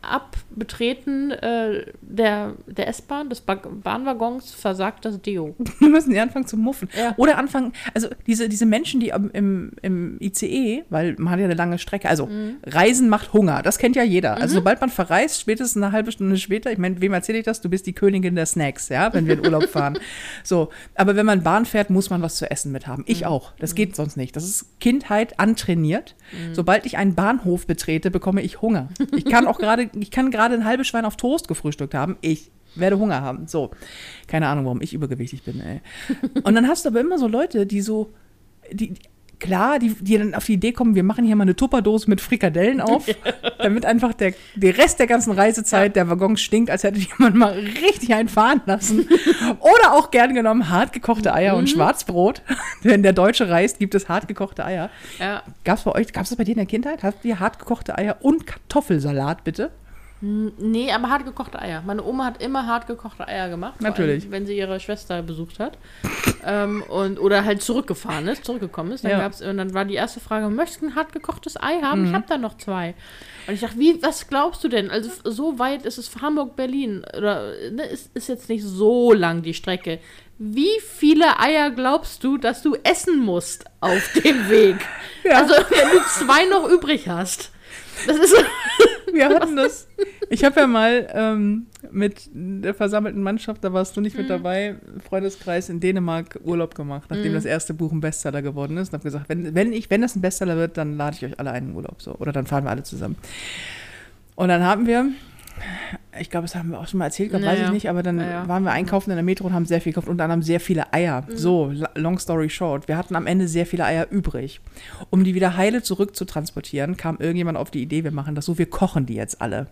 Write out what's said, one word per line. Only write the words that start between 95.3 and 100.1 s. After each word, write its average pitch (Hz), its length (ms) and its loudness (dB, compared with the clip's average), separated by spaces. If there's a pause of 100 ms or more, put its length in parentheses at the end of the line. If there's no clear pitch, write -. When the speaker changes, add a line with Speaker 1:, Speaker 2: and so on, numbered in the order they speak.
Speaker 2:
in 170 100 -6
Dänemark 175 640 -2
Urlaub 170 300 -2
gemacht, 143 360 -10
nachdem 196 220 -2
Speaker 1:
Mhm. 156 40 0
Speaker 2:
das 156 100 -2
erste 160 300 -4
Buch 160 160 -4
ein 156 100 -2
Bestseller 147 400 -6
geworden 143 360 -6
ist. 190 140 -6
Und - 60 -8
hab - 60 -10
gesagt, 147 260 -8
wenn, 170 240 -6
wenn 202 180 2
ich, 226 200 -4
wenn 208 100 2
das 240 140 -2